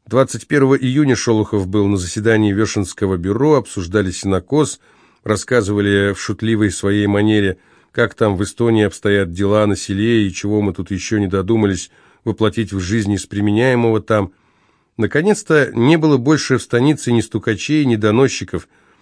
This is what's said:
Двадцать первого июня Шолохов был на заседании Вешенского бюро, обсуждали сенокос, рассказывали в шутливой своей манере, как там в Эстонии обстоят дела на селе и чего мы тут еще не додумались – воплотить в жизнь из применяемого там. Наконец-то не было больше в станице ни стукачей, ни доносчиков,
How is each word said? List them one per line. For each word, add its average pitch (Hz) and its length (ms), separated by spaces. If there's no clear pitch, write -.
Двадцать 123 400
первого 139 280
июня 131 420
Шолохов 107 520
был 101 180
на 101 120
заседании 107 540
Вешенского 98 680
бюро, 127 380
обсуждали 95 540
сенокос, 98 680
рассказывали 101 920
в - 60
шутливой 107 500
своей 101 380
манере, 101 500
как 117 220
там 104 220
в 95 60
Эстонии 113 420
обстоят 98 480
дела 101 340
на 98 100
селе 107 500
и 90 60
чего 104 300
мы 98 100
тут 87 180
еще 98 280
не 101 80
додумались – 98 640
воплотить 107 480
в 98 80
жизнь 101 320
из 92 140
применяемого 113 720
там. 104 320
Наконец-то 151 800
не 127 240
было 151 180
больше 131 420
в - 40
станице 127 500
ни 117 80
стукачей, 117 640
ни 117 120
доносчиков, 107 720